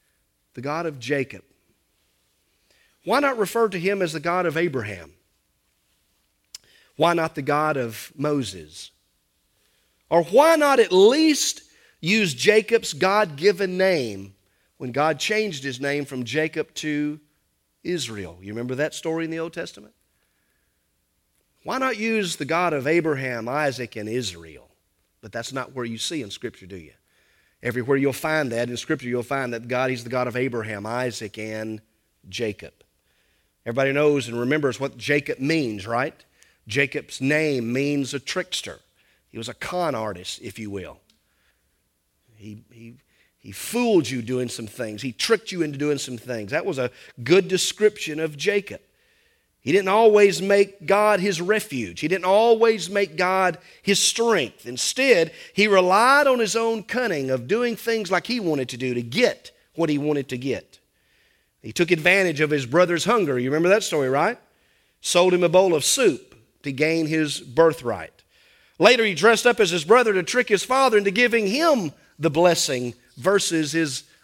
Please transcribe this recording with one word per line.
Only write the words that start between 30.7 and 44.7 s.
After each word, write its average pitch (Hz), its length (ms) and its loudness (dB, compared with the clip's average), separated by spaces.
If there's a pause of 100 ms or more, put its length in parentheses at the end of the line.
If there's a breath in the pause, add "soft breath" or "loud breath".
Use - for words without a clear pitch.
Isaac, 117 520 -6
and 110 420 -8 (480)
Jacob. 104 460 -8 (920)
Everybody 135 260 -2
knows 143 360 2
and 117 100 -6
remembers 135 400 0
what 135 180 -6
Jacob 135 440 -2
means, 127 480 -2
right? 123 360 -4 (440 soft breath)
Jacob's 135 520 -4
name 139 520 0
means 143 420 -2
a 139 60 -8
trickster. - 580 -8 (560)
He 110 40 -14
was 113 100 -12
a 123 60 -12
con 170 420 -4
artist, 101 460 -8
if 113 180 -14
you 107 100 -10
will. 92 300 -12 (1400)
He, 107 340 -18
he, 117 240 -20 (460)
he - 100 -20
fooled 208 580 0
you 123 140 -6
doing 123 260 -4
some 110 200 -12
things. 107 340 -10